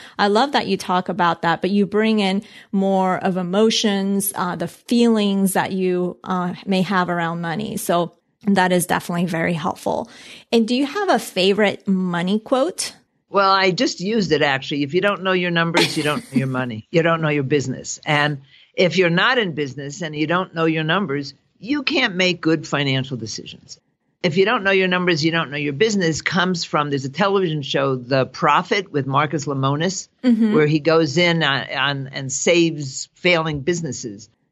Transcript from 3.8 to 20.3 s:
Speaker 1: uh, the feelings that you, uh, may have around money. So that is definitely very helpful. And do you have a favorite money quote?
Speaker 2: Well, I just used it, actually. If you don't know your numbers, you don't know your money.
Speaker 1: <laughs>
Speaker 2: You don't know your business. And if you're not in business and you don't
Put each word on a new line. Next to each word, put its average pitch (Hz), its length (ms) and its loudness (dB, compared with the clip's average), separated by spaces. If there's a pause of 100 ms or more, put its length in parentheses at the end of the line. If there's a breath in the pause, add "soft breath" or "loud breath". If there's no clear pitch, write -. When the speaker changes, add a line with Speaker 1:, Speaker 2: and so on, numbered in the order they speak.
Speaker 1:
uh, 175 220 -4
the 165 100 -4
feelings 208 880 2
that - 180 0
you, 180 540 0
uh, 180 300 -4 (100)
may 185 160 2
have 180 260 0
around 170 320 -2
money. 170 380 -6
So 175 380 0 (320)
that 185 260 4
is 175 120 2
definitely 175 420 -2
very 170 260 -2
helpful. - 560 -4 (420 loud breath)
And 233 160 4
do 247 80 0
you 277 120 0
have 392 200 -4
a 269 120 4
favorite 196 680 0
money 185 520 0
quote? 269 560 -2 (360)
Speaker 2:
Well, 190 180 4
I 190 220 4
just 208 300 -2
used 190 320 0
it, 147 80 4
actually. 143 420 0
If 139 100 -4
you 180 60 0
don't 190 240 0
know 190 80 0
your 180 200 0
numbers, 165 440 0
you 156 80 -2
don't 147 180 -2 (120)
know 139 40 -2
your 135 100 0
money. 127 400 -6
Speaker 1:
<laughs> - 40 -20
Speaker 2:
You 165 100 4
don't 165 200 2
know 156 80 0
your 147 140 0
business. 127 600 -2
And 147 360 0 (320 soft breath)
if 175 240 2
you're 180 120 4
not 208 280 2
in 190 160 0
business 143 480 -8
and 156 120 -6
you 151 140 -2
don't 175 260 -2